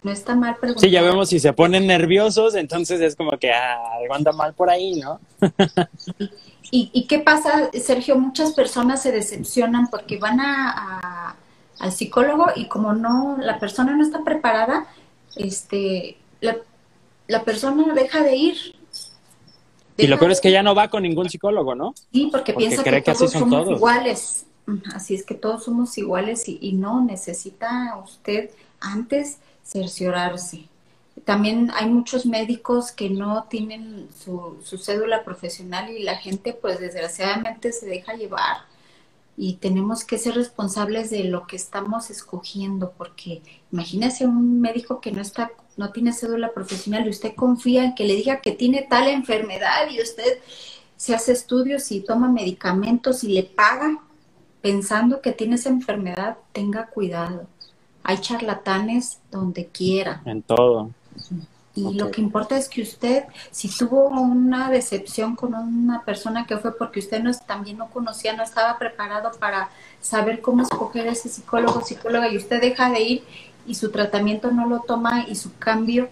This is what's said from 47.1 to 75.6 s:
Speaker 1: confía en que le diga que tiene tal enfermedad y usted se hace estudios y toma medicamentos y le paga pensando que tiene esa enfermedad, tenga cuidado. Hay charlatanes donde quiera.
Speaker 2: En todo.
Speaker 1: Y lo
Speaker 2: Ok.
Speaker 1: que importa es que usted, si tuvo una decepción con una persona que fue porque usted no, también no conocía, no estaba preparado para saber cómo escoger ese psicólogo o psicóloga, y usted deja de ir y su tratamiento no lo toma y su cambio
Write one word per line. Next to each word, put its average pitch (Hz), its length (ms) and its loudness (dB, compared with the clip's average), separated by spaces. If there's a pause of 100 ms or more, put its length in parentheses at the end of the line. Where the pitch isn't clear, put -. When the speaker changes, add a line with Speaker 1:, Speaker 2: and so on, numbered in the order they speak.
Speaker 1:
confía 247 480 4
en 254 120 0
que 233 100 -2
le 196 100 4
diga 262 260 0
que 202 120 -2
tiene 269 360 2
tal 247 200 6
enfermedad 214 800 0
y 233 100 -4
usted - 380 -2 (560)
se - 180 -2
hace 226 200 2
estudios 254 580 0
y 202 80 -4
toma 233 300 2
medicamentos 214 920 0
y 226 60 -2
le 190 140 4
paga 254 560 2 (600)
pensando 214 600 2
que 247 120 0
tiene 226 220 0
esa 240 140 -2
enfermedad, 208 680 -2 (160)
tenga 208 340 -4
cuidado. 175 580 -6 (580)
Hay 196 160 0
charlatanes 226 1000 -4 (100)
donde 180 380 -6
quiera. 185 580 -2
Speaker 2:
En 110 160 -8
todo. 113 480 4 (840)
Speaker 1:
Y 196 180 -4
lo 202 140 -2
Speaker 2:
Ok. 202 60 -6
Speaker 1:
que 220 80 -2
importa 214 360 -2
es 269 100 -2
que - 140 -6
usted, 247 420 0 (280)
si - 180 -8
tuvo 254 400 4
una 254 600 2
decepción 226 640 -2
con 247 180 -4
una 233 500 0
persona 226 420 -4
que 214 120 -4
fue 226 200 -4
porque 226 220 -6
usted 220 220 -4
no, 240 100 2 (140)
también 202 320 -8
no 226 120 -10
conocía, 220 460 -6
no 226 80 -4
estaba 226 340 0
preparado 214 640 -6
para 196 300 -2 (320)
saber 220 400 0
cómo 247 220 4
escoger 226 440 -4
ese 233 220 -4
psicólogo 233 500 0
o 226 60 -8
psicóloga, 233 440 -2
y 208 80 -2
usted 240 220 -2
deja 254 300 2
de 233 120 2
ir 247 220 0 (440)
y 240 80 -8
su 214 160 -4
tratamiento 208 600 0
no 240 160 2
lo 240 140 0
toma 233 460 -2
y 208 80 -10
su - 220 -12
cambio 226 540 0